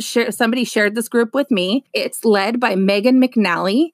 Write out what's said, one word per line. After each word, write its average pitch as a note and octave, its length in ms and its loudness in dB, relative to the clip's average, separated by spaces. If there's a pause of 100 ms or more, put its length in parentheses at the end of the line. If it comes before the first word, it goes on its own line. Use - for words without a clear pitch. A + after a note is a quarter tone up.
share-, A#3 320 -2
somebody A#3+ 320 -2
shared G#3 320 -2
this A#3 120 -6
group A#3 260 -2
with C#4 180 -2
me. G3 400 -2
It's - 320 -6
led G#3+ 340 2
by A#3 160 0
Megan G3+ 480 2
McNally, G3+ 720 0